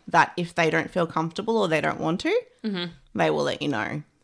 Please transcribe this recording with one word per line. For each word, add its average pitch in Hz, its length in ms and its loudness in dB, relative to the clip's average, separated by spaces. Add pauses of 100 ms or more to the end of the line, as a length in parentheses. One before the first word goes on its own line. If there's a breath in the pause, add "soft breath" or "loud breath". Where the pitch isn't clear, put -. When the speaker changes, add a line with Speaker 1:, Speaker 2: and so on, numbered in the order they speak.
Speaker 1:
that - 300 4
if 170 180 -4
they 165 160 2
don't 160 200 0
feel 175 160 0
comfortable 165 500 -2
or 202 120 2
they 156 120 2
don't 151 200 -2
want 160 200 0
to, 415 200 0 (240)
Speaker 2:
Mm-hmm. 175 280 -4 (220)
Speaker 1:
they 160 160 2
will 151 140 0
let - 180 -2
you 147 60 -2
know. 135 340 -2 (220)